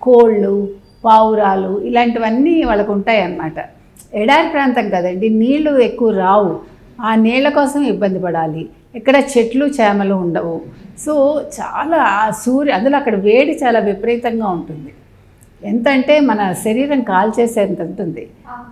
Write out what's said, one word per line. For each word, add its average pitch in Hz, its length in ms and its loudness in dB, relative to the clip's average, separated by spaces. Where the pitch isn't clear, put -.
కోళ్ళు, 202 680 4
పావురాలు 208 760 2
ఇలాంటివన్నీ 240 800 0
వాళ్ళకు 208 280 0
ఉంటాయన్నమాట. 180 640 -2
ఎడారి 277 340 2
ప్రాంతం 254 420 -2
కదండి, 185 400 -2
నీళ్లు 269 500 2
ఎక్కువ 233 320 0
రావు, 190 480 2
ఆ 220 140 -2
నీళ్ల 240 340 2
కోసం 285 340 0
ఇబ్బంది 190 360 -2
పడాలి. 165 500 -4
ఎక్కడ 269 280 2
చెట్లు 240 280 0
చేమలు 202 480 0
ఉండవు. 175 480 -4
So 302 60 -2
చాలా 302 360 -2
ఆ 214 320 2
సూర్య-, 262 440 0
అందులో 262 240 2
అక్కడ 247 180 0
వేడి 233 480 2
చాలా 233 160 2
విపరీతంగా 220 680 -2
ఉంటుంది. 160 460 -8
ఎంత 233 240 -2
అంటే 277 320 2
మన 214 320 2
శరీరం 254 500 -2
కాల్చేసేంత 208 800 0
ఉంటుంది. 175 480 -8